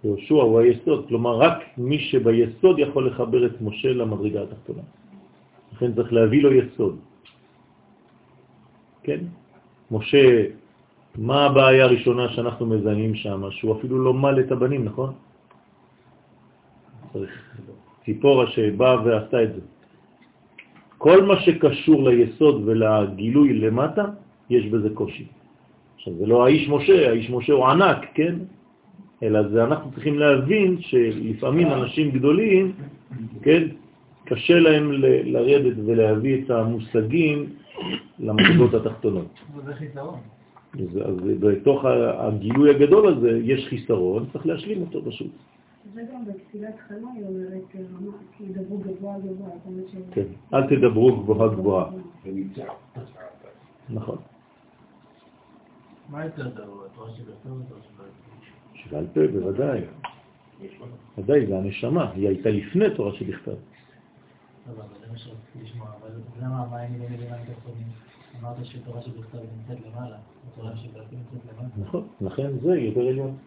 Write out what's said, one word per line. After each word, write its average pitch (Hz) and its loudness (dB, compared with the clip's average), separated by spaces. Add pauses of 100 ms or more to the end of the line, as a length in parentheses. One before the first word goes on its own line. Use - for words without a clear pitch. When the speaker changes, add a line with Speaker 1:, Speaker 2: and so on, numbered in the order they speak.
Speaker 1:
יהושע 107 -2
הוא 117 6
היסוד, 120 2
כלומר, 120 -2
רק 165 4 (200)
מי 131 -2
שביסוד 117 2
יכול 139 0
לחבר 123 -2
את 120 -4
משה 110 -4
למדרגה 107 -4
התחתונה. - -14 (920)
לכן 123 -4
צריך 117 -4
להביא 113 4
לו 139 6
יסוד. 120 0 (2000)
כן? 147 -6 (720)
משה, 117 6 (720)
מה 135 2
הבעיה 135 8
הראשונה 123 2
שאנחנו 117 -6
מזהים 107 0
שם? 98 -8
שהוא 107 -4
אפילו 131 -2
לא 131 2
מל 135 2
את 131 0
הבנים, 127 -2
נכון? 131 -6 (2000)
צריך - -14 (480)
ציפורה 127 4
שבאה 113 2
ועשתה 113 2
את 110 -2
זה. 98 -12 (1400)
כל 185 8
מה 196 4
שקשור 156 4
ליסוד 120 4
ולגילוי 110 2
למטה, 117 0 (440)
יש 120 2
בזה 107 0
קושי. - -8 (680)
עכשיו, - -12
זה 87 -4
לא 120 6
האיש 143 4
משה, 143 4
האיש 113 -2
משה 123 0
הוא 131 4
ענק, 151 4
כן? 170 -2 (920)
אלא 107 2
זה 113 2
אנחנו 147 -2
צריכים 147 -4
להבין 151 2
שלפעמים 117 0
אנשים 147 -2
גדולים, 185 2 (720)
כן, 165 4 (600)
קשה 170 -2
להם 151 4
ל-, 131 2
לרדת 127 2 (100)
ולהביא 113 0
את - -14
המושגים 120 -2 (720)
למדרגות 107 4
התחתונות. 107 -2 (260)
Speaker 2:
אבל 143 -16
זה 143 -12
חיסרון. 123 -14 (540)
Speaker 1:
אז, 92 -6
אז 98 -4 (240)
בתוך 120 2
ה-, 120 0
הגילוי 110 4
הגדול 147 6
הזה 117 2
יש 107 -2
חיסרון, 107 -2
צריך - -8
להשלים 190 -4
אותו - -10
פשוט. - -10 (600)
Speaker 3:
זה 226 -16 (120)
גם 247 -14
בתפילת 202 -14 (120)
חמה, 226 -16
היא 214 -14
אומרת, 185 -10 (140)
אה, 190 -16 (580)
כי 214 -18
ידברו 190 -12
גבוה 190 -12
גבוה, 190 -12
זאת 175 -18
אומרת 185 -14
ש- 185 -16
Speaker 1:
כן, 98 -4 (280)
אל 139 2
תדברו 123 2
גבוה 107 0
גבוה. 95 -2 (360)
Speaker 4:
זה 95 -14
נמצא. 95 -12 (1300)
Speaker 1:
נכון. 110 -10 (1900)
Speaker 2:
מה 151 -12
יותר 147 -12
גרוע, 101 -18
תורה 113 -20
שבכתב 113 -20
או 131 -14 (140)
תורה 107 -20
שבעל - -20
פה? - -20 (500)
Speaker 1:
שבעל 76 -10
פה, 92 0
בוודאי. 104 -4 (1400)
ודאי, 120 2
זה 98 -4
הנשמה, 120 -4
היא 98 -4
הייתה 98 -2
לפני 107 -2 (100)
תורה 101 -6
שבכתב. - -12
Speaker 2:
לא, - -20
אבל 110 -20 (160)
זה 110 -20
מה 117 -18
שרציתי 110 -20
לשמוע, 110 -18 (140)
אבל 110 -20 (320)
למה, 127 -8
מה 120 -14
אני 120 -14
לא 120 -14
מבין 120 -14
מה 120 -14
אתם 120 -16 (100)
חושבים? 117 -16 (540)
אמרת 123 -14
שתורה 120 -18
שבכתב 113 -18 (200)
נמצאת 113 -18
למעלה, 113 -18 (320)
התורה 113 -16
שבעל 110 -20
פה 127 -20
נמצאת 123 -18
למטה. 120 -16
Speaker 1:
נכון, 135 -10 (140)
לכן 135 -8 (120)
זה 175 0
יותר 123 -2
עליון. 135 -6